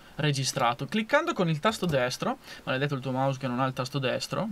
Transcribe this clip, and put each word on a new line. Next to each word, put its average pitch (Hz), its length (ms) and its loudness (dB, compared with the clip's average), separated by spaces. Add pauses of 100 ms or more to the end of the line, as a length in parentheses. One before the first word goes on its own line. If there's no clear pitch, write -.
(160)
registrato. 139 680 2
Cliccando 285 480 2
con 170 160 2
il 151 100 0
tasto 214 240 0
destro, 151 540 0 (260)
maledetto 139 300 0
il 131 60 -4
tuo 131 120 -4
mouse 135 260 0
che 135 80 -6
non 123 140 -2
ha 135 60 2
il 131 80 -2
tasto 131 240 -4
destro. 135 540 -2